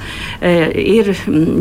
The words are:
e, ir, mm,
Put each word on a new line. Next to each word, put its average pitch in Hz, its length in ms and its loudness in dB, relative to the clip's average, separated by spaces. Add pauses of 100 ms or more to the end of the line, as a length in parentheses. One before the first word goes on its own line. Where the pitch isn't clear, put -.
(400)
e, 175 120 2 (460)
ir, 202 160 2
mm, 165 460 0